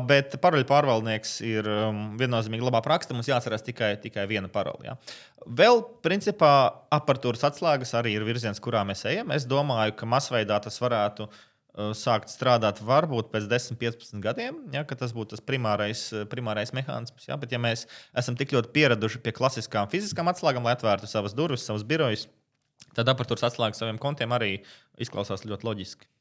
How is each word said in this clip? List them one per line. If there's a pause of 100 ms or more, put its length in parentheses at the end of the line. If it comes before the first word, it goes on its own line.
bet
paroļu
pārvaldnieks
ir,
um, (140)
viennozīmīgi
labā
prakse,
mums
jāatcerās
tikai,
tikai
viena
parole,
jā. (500)
Vēl, (240)
principā, (420)
aparatūras
atslēgas
arī
ir
virziens,
kurā
mēs
ejam.
Es
domāju,
ka
masveidā
tas
varētu,
uh,
sākt
strādāt
varbūt
pēc
desmit,
piecpadsmit
gadiem, (160)
ja,
ka
tas
būtu
tas
primārais,
uh,
primārais
mehānisms,
ja.
Bet,
ja
mēs (320)
esam
tik
ļoti
pieraduši
pie
klasiskām
fiziskām
atslēgām,
lai
atvērtu
savas
durvis,
savus
birojus, (720)
tad
aparatūras
atslēgas
saviem
kontiem
arī (440)
izklausās
ļoti
loģiski. (100)